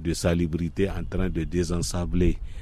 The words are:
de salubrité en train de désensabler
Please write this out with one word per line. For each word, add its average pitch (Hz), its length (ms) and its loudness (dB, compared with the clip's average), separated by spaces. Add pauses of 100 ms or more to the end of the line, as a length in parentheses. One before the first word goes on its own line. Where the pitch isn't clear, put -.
de 82 120 0
salubrité 85 760 0
en 87 140 -4
train 92 260 0
de 82 140 -2
désensabler 85 920 2 (240)